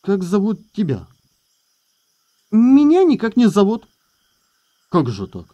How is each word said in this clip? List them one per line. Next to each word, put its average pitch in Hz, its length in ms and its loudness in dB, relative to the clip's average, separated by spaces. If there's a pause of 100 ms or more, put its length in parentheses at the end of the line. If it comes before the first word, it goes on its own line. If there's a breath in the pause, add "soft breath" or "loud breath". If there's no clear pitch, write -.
«Как 190 200 -4
зовут 196 380 -4 (120)
тебя?» 131 340 -6 (1400)
«Меня 285 520 4
никак 226 340 0
не 240 120 4
зовут». 202 400 -2 (1000)
«Как 156 200 -2
же 98 180 -10
так?» 87 280 -16